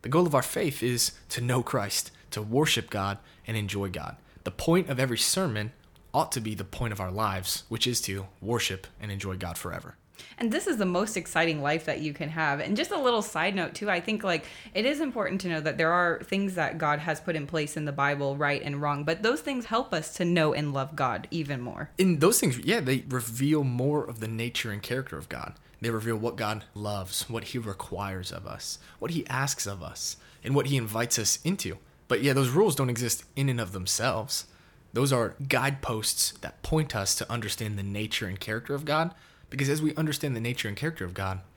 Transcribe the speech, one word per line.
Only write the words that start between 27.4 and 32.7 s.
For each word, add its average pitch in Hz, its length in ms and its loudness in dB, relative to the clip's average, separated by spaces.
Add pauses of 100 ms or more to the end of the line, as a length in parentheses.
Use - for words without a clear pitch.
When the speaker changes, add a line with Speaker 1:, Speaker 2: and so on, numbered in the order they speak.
Speaker 1:
he - 140 -6
requires 95 760 -6
of 87 140 -10
us, - 320 -8 (200)
what 165 140 -4
he 165 160 -2
asks 135 380 -2
of 98 160 -8
us, - 340 -8 (280)
and 131 100 0
what 135 120 4
he 139 100 2
invites 117 420 0
us 107 260 2
into. 165 340 -2 (280)
But 190 160 2
yeah, 139 100 4
those 131 180 4
rules 175 260 4